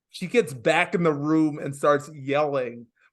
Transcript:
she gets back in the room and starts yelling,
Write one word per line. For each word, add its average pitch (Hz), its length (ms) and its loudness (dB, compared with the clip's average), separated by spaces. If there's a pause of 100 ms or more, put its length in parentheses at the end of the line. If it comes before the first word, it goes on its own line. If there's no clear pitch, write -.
(100)
she - 160 -10
gets 196 260 2
back 156 420 0
in 185 80 0
the 165 100 4
room 151 460 2
and 139 160 -8
starts 147 380 2
yelling, 135 760 -4 (260)